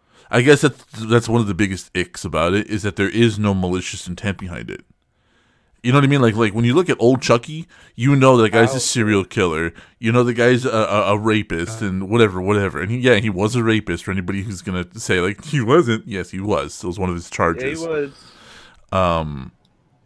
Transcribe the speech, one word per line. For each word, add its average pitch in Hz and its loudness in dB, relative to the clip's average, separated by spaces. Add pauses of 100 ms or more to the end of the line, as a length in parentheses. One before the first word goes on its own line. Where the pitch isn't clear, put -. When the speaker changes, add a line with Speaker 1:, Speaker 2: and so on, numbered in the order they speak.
(300)
Speaker 1:
I 123 2
guess 143 6
that's, 139 0 (220)
that's 113 2
one 113 2
of 110 0
the 98 -4
biggest 95 -4
icks - -6
about 85 0
it, 104 0
is 101 -6
that 101 -6
there 95 0
is 110 2
no 104 0
malicious 92 -4
intent 90 -8
behind 69 -12
it. 50 -14 (1000)
You 120 0
know 139 6
what 139 6
I 135 2
mean? 143 2
Like, 113 4
like, 110 0
when 117 0
you 120 2
look 170 2
at 131 -2
old 120 4
Chucky, 151 -2 (300)
you 135 2
know 131 6
that 110 6
guy's 113 4
a 135 -4
Speaker 2:
Ow. 127 -2
Speaker 1:
serial 107 2
killer. 82 -2 (260)
You 110 -2
know 123 4
the 120 0
guy's 120 2
a, 123 -2
a, 104 0
a 104 0
rapist 104 -2
Speaker 2:
Uh. 107 -4
Speaker 1:
and 95 -4
whatever, 107 2
whatever. 92 -2
And 95 -4
he, 123 -4
yeah, 123 4
he 107 0
was 104 -2
a 117 0
rapist 104 -2
for - -8
anybody 95 -4
who's 98 -10
gonna 90 -4 (160)
say, 92 0
like, 98 -4
he 147 -2
wasn't. 117 2
Yes, 98 -8
he 92 -10
was. 85 -4
It - -6
was 90 -6
one 92 -2
of 90 -4
his 85 -10
charges. 131 -4
Speaker 2:
Yeah, 165 -8
he 160 -6
was. 143 -8 (600)
Speaker 1:
Um, 80 -2 (540)